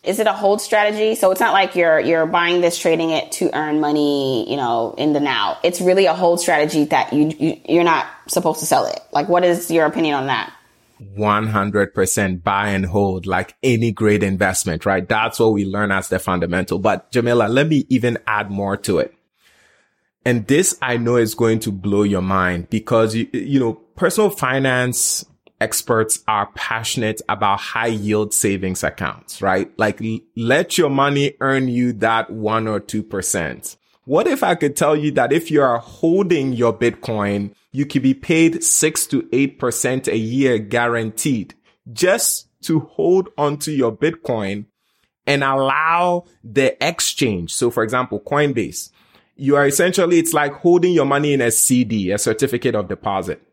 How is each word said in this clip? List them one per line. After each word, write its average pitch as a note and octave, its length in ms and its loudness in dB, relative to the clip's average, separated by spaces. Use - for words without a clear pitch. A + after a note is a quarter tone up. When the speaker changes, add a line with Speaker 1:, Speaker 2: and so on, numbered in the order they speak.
Speaker 1:
is G3 160 -2
it A3 80 0
a G#3 80 2
hold G#3 280 0
strategy? G#3+ 520 0
So G3+ 160 2
it's F#3+ 120 0
not A3+ 120 2
like F#3+ 220 2
you're, E3 240 4
you're D#3+ 260 2
buying E3+ 360 2
this, E3+ 180 0
trading E3 320 0
it - 220 -4
to - 200 -2
earn D3+ 280 -2
money, C#3+ 680 0
you B2 60 -2
know, A#2 420 -2
in D3+ 160 0
the C#3+ 60 2
now. A#2 420 -2
It's F3 200 0
really F#3 240 4
a E3 80 4
hold F3 260 2
strategy D3+ 460 2
that C#3+ 280 0
you, D3+ 240 2
you, - 300 -2
you're E3+ 160 4
not E3 240 2
supposed E3+ 340 -2
to D#3+ 40 -8
sell C3+ 200 2
it. - 140 -6
Like, D3 160 -2
what F3 160 2
is F3 260 2
your E3 160 2
opinion D#3 300 0
on C3+ 120 -4
that? A#2 260 -4
Speaker 2:
One G#2 320 0
hundred G2+ 460 0
percent F#2 500 0
buy G2+ 260 0
and G2 160 0
hold, F#2 400 -2
like F#2 360 -4
any A#2 300 2
great G#2 320 2
investment, F#2 600 -2
right? G2 220 0
That's A2+ 320 -2
what A2 140 4
we G#2 120 0
learn G2+ 260 -2
as F#2+ 160 -2
the F#2 100 -2
fundamental. F2+ 640 -2
But F#2+ 320 -2
Jamila, A#2+ 360 2
let C3 200 2
me D3+ 220 0
even A#2+ 360 0
add G#2 240 -2
more G2+ 280 -2
to F2+ 220 0
it. - 140 -4
And A#2+ 220 -2
this D#3 340 2
I B2 160 -2
know A#2+ 200 0
is A2 180 2
going A2+ 240 2
to A2 120 -4
blow G2+ 320 0
your G2+ 180 0
mind F#2 480 0
because, A2 460 0
you, A2+ 180 -4
you C3 260 0
know, A#2+ 140 0
personal - 560 -2
finance B2+ 960 -2
experts A2 640 -2
are G#2 300 0
passionate A2+ 720 -4
about G2+ 320 0
high A#2 280 -4
yield G#2 460 -2
savings F#2+ 480 -2
accounts, - 600 -6
right? F#2+ 360 0
Like, G#2+ 240 -2
l-, A2 180 -4
let A#2+ 400 0
your D#3 120 2
money C#3+ 520 0
earn C3+ 260 0
you B2 260 0
that A2+ 360 0
one A2 380 -2
or G#2+ 120 -2
two G#2+ 240 -6
percent. F2+ 760 -6
What D#3+ 200 2
if C4+ 160 0
I F3 140 2
could C#3+ 200 -2
tell D#3 200 2
you D3 160 -2
that C3 200 2
if E3 200 0
you C#3+ 100 4
are B2 160 2
holding E3 760 0
your A#2 200 2
Bitcoin, G2+ 800 -2
you C#3 140 -2
could C#3 160 -8
be C3 120 2
paid E3 500 2
six - 440 0
to - 260 -2
eight C#3 260 0
percent C3 480 -2
a A2 100 -2
year A#2+ 420 0
guaranteed A#2 960 -2
just F3+ 560 0
to D#3+ 160 0
hold F3+ 480 0
onto D3 340 -2
your B2 240 0
Bitcoin A2 680 -4
and C#3 160 2
allow D#3+ 800 2
the B2+ 420 0
exchange. A2 680 -2
So B2 160 0
for A#2 140 0
example, A2+ 380 -2
Coinbase, C#3 720 -2
you C#3 220 2
are C#3+ 100 4
essentially, F3 520 2
it's D#3+ 140 -2
like D3 200 0
holding F3 400 4
your D3+ 120 4
money C#3+ 280 2
in C3+ 80 2
a A#2 100 2
C B2 320 2
D, G2+ 280 -2
a G#2 60 0
certificate A#2 580 -2
of G2+ 120 -4
deposit. F#2+ 540 -6